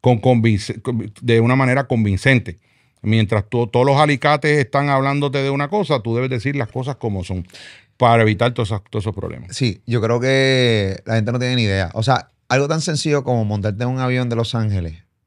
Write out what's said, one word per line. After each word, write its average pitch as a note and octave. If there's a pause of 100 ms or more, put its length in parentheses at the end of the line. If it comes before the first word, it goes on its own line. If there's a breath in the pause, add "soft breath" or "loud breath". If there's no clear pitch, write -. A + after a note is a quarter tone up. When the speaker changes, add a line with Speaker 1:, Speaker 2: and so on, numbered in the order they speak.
Speaker 1:
con B2
convince-, A2+
con, A2
de A#2
una A#2+
manera C3
convincente. A2 (500)
Mientras G#2+
tú, A#2+
todos B2
los C#3
alicates D3
están C#3+
hablándote C#3
de C3+
una C#3
cosa, D#3+
tú A2+
debes B2+
decir C3
las A#2+
cosas C3
como G2+
son F2+ (520 loud breath)
para A#2
evitar A2
todos A2
esos, G#2
todos G#2+
esos G#2
problemas. -
Speaker 2:
Sí, A#2+
yo A#2
creo A2+
que B2+
la A2+
gente A2+
no B2
tiene B2+
ni A#2+
idea. G2
O A2+
sea, B2+ (180)
algo C3+
tan D#3
sencillo D3
como B2
montarte G#2
en B2
un C3
avión B2+
de A#2
Los A2+
Ángeles G2 (320)